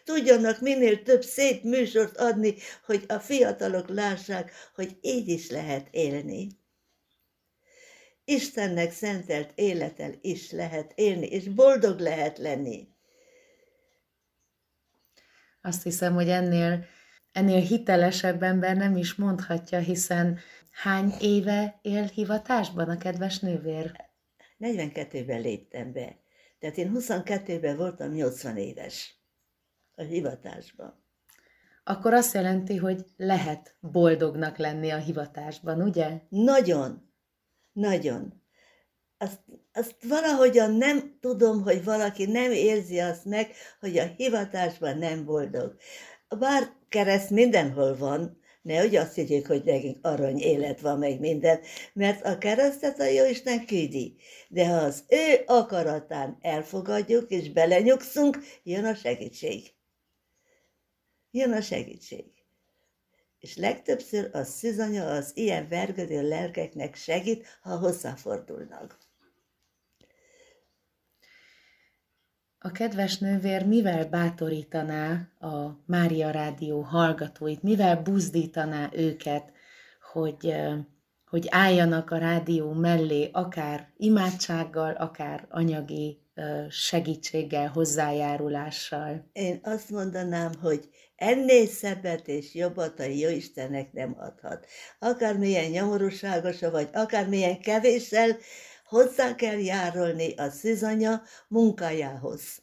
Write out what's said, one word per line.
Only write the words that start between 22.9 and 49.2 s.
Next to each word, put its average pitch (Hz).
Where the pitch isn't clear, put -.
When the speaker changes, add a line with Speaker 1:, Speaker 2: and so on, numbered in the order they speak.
Speaker 2:
kedves 185
nővér? 160
Speaker 1:
Negyvenkettőben 147
léptem 120
be. 131
Tehát 156
én 180
huszonkettőben 185
voltam 165
nyolcvan 127
éves -
a 175
hivatásban. -
Speaker 2:
Akkor 196
azt 240
jelenti, 190
hogy 185
lehet 170
boldognak 160
lenni 156
a 156
hivatásban, 156
ugye? 170
Speaker 1:
Nagyon. 190
Nagyon. 180
Azt, 196
azt 226
valahogyan 254
nem 269
tudom, 220
hogy 190
valaki 202
nem 247
érzi 185
azt 175
meg, 214
hogy 180
a 170
hivatásban 190
nem 160
boldog. 143
Bár 269
kereszt 196
mindenhol 151
van, 143
nehogy 180
azt -
higgyék, 143